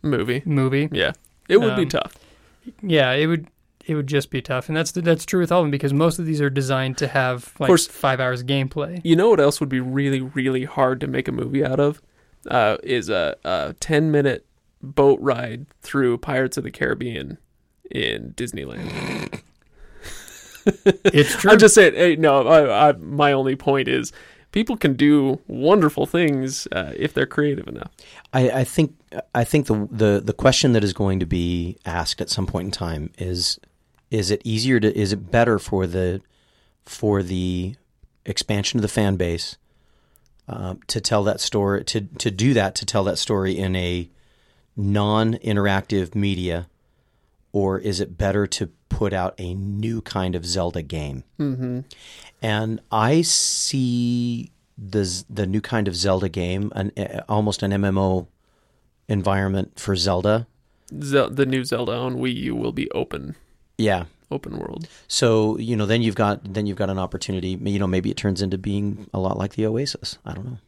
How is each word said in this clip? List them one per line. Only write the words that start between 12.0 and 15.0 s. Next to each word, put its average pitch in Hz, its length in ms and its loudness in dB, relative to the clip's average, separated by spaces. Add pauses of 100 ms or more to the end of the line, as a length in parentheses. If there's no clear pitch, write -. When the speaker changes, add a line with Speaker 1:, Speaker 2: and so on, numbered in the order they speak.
Speaker 1:
Uh, 110 360 2
is 120 260 -2
a, 87 340 0
a 80 380 -4
ten-minute 147 640 2 (360)
boat 139 380 4